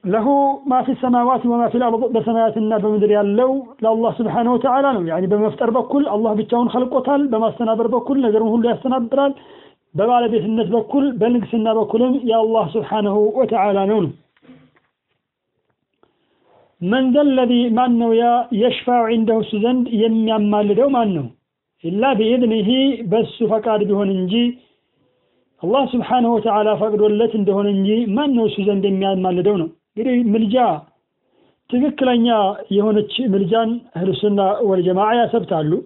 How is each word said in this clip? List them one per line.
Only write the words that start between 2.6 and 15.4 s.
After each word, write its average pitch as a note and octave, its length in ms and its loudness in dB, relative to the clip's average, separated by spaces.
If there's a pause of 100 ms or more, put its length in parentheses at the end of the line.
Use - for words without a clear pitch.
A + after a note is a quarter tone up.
በምድር G#3 340 0
ያለው G#3 380 2 (300)
ለአላህ A3+ 340 0
ሱብሓነሁ A#3+ 400 -2
ወተዓላ B3+ 380 0
ነው። G3 140 -2
ያኒ E3+ 220 -2
በመፍጠር G#3+ 440 0
በኩል C4 360 0
አላህ G#3+ 260 -2
ብቻውን A3+ 360 0
ኸልቆታል። B3+ 580 0
በማስተናበር A3+ 640 -2
በኩል B3+ 320 -2
ነገሩን A3 300 2
ሁሉ A3+ 140 0
ያስተናብራል። C4 680 0 (600)
በባለቤትነት A3 760 0
በኩል፣ A#3 360 0 (100)
በንግስና A3+ 580 0
በኩልም A3+ 400 0 (100)
የአላህ A3+ 460 2
ሱብሓነሁ G#3 480 -2 (160)
ወተዓላ G#3 520 0
ነው G#3+ 160 0
ነው። D3+ 100 -2 (2750)